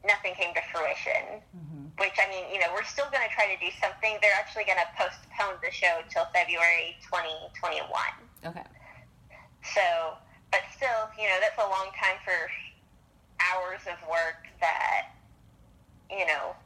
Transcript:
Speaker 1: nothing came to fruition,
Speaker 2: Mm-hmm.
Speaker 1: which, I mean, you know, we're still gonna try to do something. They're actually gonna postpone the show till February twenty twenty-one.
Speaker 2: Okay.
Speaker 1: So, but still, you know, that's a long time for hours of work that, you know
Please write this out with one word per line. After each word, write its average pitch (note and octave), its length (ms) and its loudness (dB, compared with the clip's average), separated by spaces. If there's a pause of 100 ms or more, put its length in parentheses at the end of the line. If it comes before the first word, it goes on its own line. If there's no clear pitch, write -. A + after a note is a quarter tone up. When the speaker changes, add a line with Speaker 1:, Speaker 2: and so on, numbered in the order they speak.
Speaker 1:
nothing G3 300 2
came F3 200 -2
to E3 60 0 (140)
fruition, - 640 0 (160)
Speaker 2:
Mm-hmm. D3+ 300 -12 (180)
Speaker 1:
which, F#3+ 160 0
I G3 100 4
mean, F#3 240 -6
you G3 60 -4
know, F3 160 4
we're G#3+ 80 -2
still C#4 300 -2
gonna B3 180 2
try G#3 240 4
to - 100 -4
do F3+ 60 -2 (100)
something. G#3 400 0
They're G#3 140 8
actually G#3 300 -2
gonna F#3+ 340 2
postpone - 640 -2
the E3+ 80 -4
show E3+ 400 2
till E3+ 140 2 (100)
February E3+ 640 4 (100)
twenty E3 320 -4 (160)
twenty-one. - 640 -4 (260)
Speaker 2:
Okay. E3+ 200 -10 (960)
Speaker 1:
So, E3+ 520 2 (360)
but F#3+ 120 4 (120)
still, A3+ 420 0
you G#3+ 140 0
know, F#3 80 4
that's G#3+ 240 2
a G3 80 2
long F#3+ 240 -2
time F#3+ 300 0
for F#3 100 0 (1040)
hours F#3 480 0
of F3 240 -8
work E3 400 0 (100)
that, - 540 0 (960)
you F#3+ 160 -2
know D3 400 -2